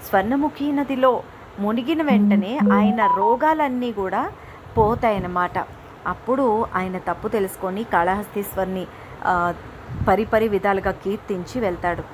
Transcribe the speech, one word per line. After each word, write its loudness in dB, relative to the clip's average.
స్వర్ణముఖి 0
నదిలో 2
మునిగిన 0
వెంటనే 4
ఆయన 4
రోగాలన్నీ 2
కూడా -2
పోతాయన్నమాట. 2
అప్పుడు 0
ఆయన -4
తప్పు -4
తెలుసుకొని -4
కాళహస్తీశ్వరిని, -2
ఆ, 2
పరిపరి 2
విధాలుగా 0
కీర్తించి -6
వెళ్తాడు. -2